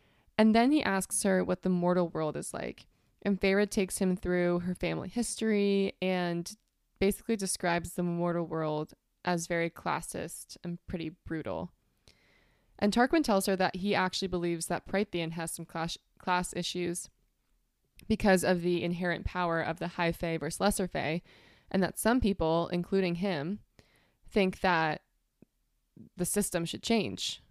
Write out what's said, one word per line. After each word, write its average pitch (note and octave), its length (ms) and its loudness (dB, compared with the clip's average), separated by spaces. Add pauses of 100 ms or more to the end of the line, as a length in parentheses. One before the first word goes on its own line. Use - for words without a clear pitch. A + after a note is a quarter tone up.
(380)
And A3 160 6
then A#3+ 180 6
he D#4 100 4
asks - 420 -2
her F#3+ 200 4
what F3+ 180 -2
the F#3 60 0
mortal F3+ 400 2
world D#3 300 -4
is - 160 -8
like. - 320 -8 (340)
And G3+ 180 0
Feyre G3 300 4
takes F#3+ 300 -2
him F#3 180 2
through F3 440 0
her F3+ 140 -4
family E3 360 -4
history G3+ 880 0
and F3 560 -2 (440)
basically G3 360 0
describes F3 560 -2
the F3+ 100 -2
mortal E3+ 440 0
world D#3 480 -4 (300)
as F3 220 0
very E3+ 240 0
classist - 920 -6
and F3 220 -8
pretty E3 240 -6
brutal. D3+ 600 -8 (1080)
And G3+ 140 2
Tarquin C4+ 320 4
tells G3 220 2
her F#3+ 100 2
that F#3 200 0
he G3 180 0
actually F#3 340 0
believes E3+ 380 -2
that - 200 -4
Prythian E3+ 460 -2
has E3 180 -8
some E3 140 -10
clash, E3 340 -6 (200)
class F3+ 380 -2
issues F3 520 -4 (1000)
because G3+ 380 4
of F3 180 2
the F3 220 2
inherent F3 400 -2
power E3+ 360 -2
of E3+ 200 -4
the F#3 80 -4
High E3+ 240 0
Fae E3 260 -4
versus D#3+ 220 -6
Lesser G3 260 2
Fae, D#3+ 360 -4 (480)
and G3 120 2
that - 160 0
some A#3+ 220 2
people, E3+ 480 2
including F3 480 0
him, F3+ 420 -2 (720)
think F#3+ 300 2
that D#3+ 420 2 (1120)
the F3+ 80 -4
system F3 400 0
should - 180 -8
change. D#3+ 680 -2